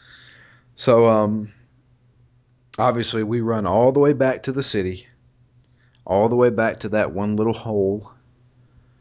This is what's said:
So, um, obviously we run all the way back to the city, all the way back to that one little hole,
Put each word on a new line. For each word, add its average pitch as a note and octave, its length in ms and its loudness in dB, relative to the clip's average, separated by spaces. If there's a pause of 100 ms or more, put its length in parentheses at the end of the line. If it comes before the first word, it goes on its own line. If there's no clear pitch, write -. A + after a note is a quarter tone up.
(760)
So, A#2 340 4
um, G#2+ 420 0 (1300)
obviously A#2 460 -2
we A#2 180 -4
run A2 240 -2
all A2+ 260 4
the C#3 80 2
way C#3+ 140 4
back C3 300 -2
to C#3 80 -6
the C3 100 -4
city, F#2 460 -4 (1000)
all G2+ 240 2
the A#2+ 60 -2
way B2 160 4
back A2 300 -2
to G#2+ 80 -8
that G2+ 220 0
one G2+ 240 -4
little A2 180 -2
hole, G#2 580 -4 (880)